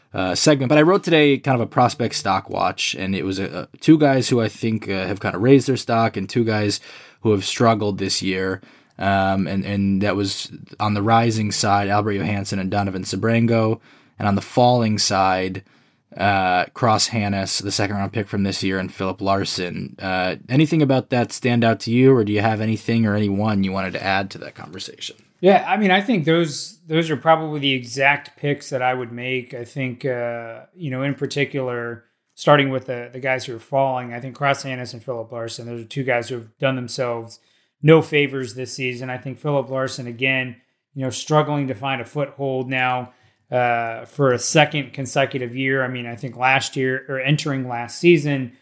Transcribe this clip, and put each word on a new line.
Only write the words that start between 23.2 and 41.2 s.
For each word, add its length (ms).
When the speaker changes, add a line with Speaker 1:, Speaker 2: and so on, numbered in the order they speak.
Speaker 1:
you 80
wanted 220
to 100
add 280
to 80
that 160
conversation? 600
Speaker 2:
Yeah, 260
I 120
mean, 140
I 100
think 240
those, 640
those 220
are 60
probably 440
the 120
exact 680
picks 340
that 100
I 120
would 200
make. 400
I 100
think, 400
uh, 640
you 160
know, 120
in 120
particular, 880
starting 380
with 160
the, 260
the 80
guys 240
who 100
are 40
falling, 520
I 80
think 160
Cross 280
Hannes 300
and 80
Philip 300
Larson, 360
those 180
are 20
two 160
guys 240
who 80
have 220
done 180
themselves 640
no 200
favors 540
this 180
season. 360
I 80
think 220
Philip 300
Larson, 380
again, 500
you 100
know, 80
struggling 560